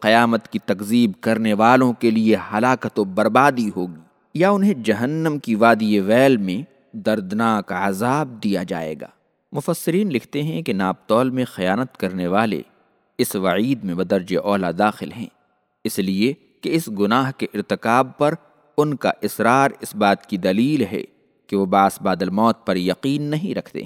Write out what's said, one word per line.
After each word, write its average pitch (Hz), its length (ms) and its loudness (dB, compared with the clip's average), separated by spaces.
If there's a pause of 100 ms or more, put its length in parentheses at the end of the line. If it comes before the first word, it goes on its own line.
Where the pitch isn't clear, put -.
قیامت 113 480 4
کی 113 100 -6
تکذیب 104 640 0
کرنے 110 340 0
والوں 123 380 6
کے 117 180 2
لیے 110 260 4
ہلاکت 113 640 -2
و 107 60 0
بربادی 110 720 2
ہوگی، 90 240 -6 (340)
یا 180 160 2
انہیں 202 240 2
جہنم 135 640 -2
کی 117 160 -2
وادی 107 460 4
ویل 123 360 4
میں 101 600 -6
دردناک 107 760 -2
عذاب 110 720 -4
دیا 98 180 -2
جائے 82 380 -8
گا۔" - 80 -14 (440)
مفسرین 170 560 -2
لکھتے 143 340 -4
ہیں 160 200 -6
کہ 127 100 -4
ناپ 95 360 -4
تول 123 220 2
میں 127 140 -2
خیانت 104 520 -2
کرنے 92 300 -4
والے 95 360 0 (560)
اس 123 180 -2
وعید 104 480 -2
میں 87 100 -4
بدرجہ 90 440 -2
اولا 98 400 -2
داخل 104 340 -2
ہیں، 117 160 -12 (560)
اس - 140 -4
لیے 98 340 0 (280)
کہ 151 140 -2
اس 165 140 -2
گناہ 110 500 0
کے 110 160 -4
ارتکاب 117 640 -2
پر 151 160 0 (440)
ان 151 180 0
کا 95 160 0 (100)
اصرار 120 480 2 (100)
اس - 140 -14
بات 101 320 2
کی 104 100 -6
دلیل 110 560 0
ہے 85 100 -6 (440)
کہ 101 100 -4
وہ 98 100 2
بعث 98 360 2
بعد 95 180 0
الموت 101 460 0
پر 95 100 0
یقین 113 460 -2
نہیں 151 320 -4
رکھتے - 320 -10